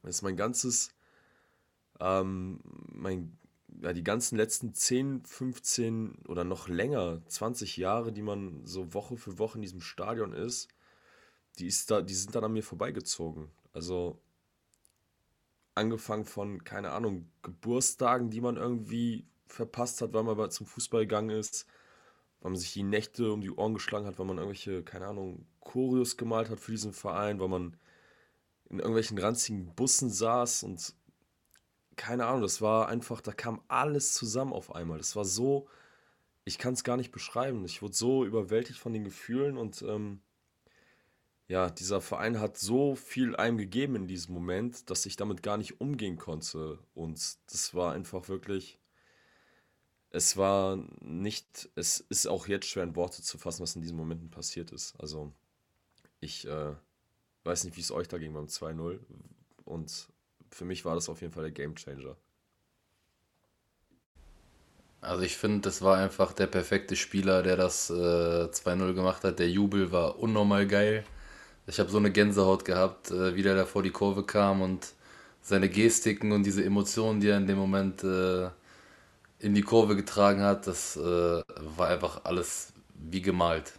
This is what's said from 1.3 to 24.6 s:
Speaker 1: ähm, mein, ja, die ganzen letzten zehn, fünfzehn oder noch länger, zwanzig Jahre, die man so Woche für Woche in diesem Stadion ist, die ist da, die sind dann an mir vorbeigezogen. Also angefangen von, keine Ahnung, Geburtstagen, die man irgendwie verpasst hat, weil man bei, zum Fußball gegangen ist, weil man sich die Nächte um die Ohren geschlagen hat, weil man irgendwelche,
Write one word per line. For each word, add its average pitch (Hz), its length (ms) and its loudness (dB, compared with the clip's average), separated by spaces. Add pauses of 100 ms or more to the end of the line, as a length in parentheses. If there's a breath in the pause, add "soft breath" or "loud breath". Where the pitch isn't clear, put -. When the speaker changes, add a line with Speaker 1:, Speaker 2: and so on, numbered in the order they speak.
Speaker 1:
ähm, 95 640 0 (300)
mein, 85 460 -6 (440)
ja, 87 100 -4
die 87 120 -4
ganzen 113 340 0
letzten 110 360 0
zehn, 131 520 0
fünfzehn 113 880 -4 (120)
oder 87 180 -2
noch 92 240 -6
länger, 90 580 0
zwanzig 110 480 -6
Jahre, 107 380 0
die 104 80 -8
man 98 440 -6
so 87 280 -8
Woche 104 240 -6
für 92 200 -12
Woche 110 200 -2
in 107 60 -8
diesem 90 180 -12
Stadion 107 520 -6
ist, 120 360 -6 (880 soft breath)
die 87 80 -6
ist - 240 -2
da, 104 100 4
die 95 120 -8
sind 95 220 -6
dann 113 100 0
an 110 80 -2
mir 110 100 -2
vorbeigezogen. 82 840 -8 (240)
Also 87 480 -6 (1500)
angefangen 107 500 -2
von, 101 380 -8
keine 101 280 -8
Ahnung, 95 400 -4 (100)
Geburtstagen, 120 880 0
die 110 120 -6
man 120 160 -2
irgendwie 117 680 -2 (220)
verpasst 120 540 -6
hat, 104 120 -4
weil 110 100 2
man 110 140 0
bei, 107 120 0
zum - 180 -10
Fußball - 340 -2
gegangen 107 300 0
ist, - 340 -6 (760 soft breath)
weil 92 100 -6
man 92 80 -4
sich 85 140 -8
die 101 100 -4
Nächte 107 480 0
um 107 100 -2
die 98 100 -6
Ohren 107 220 -2
geschlagen 104 320 -4
hat, 95 140 -8
weil 95 60 -4
man 92 120 -4
irgendwelche, 95 460 -6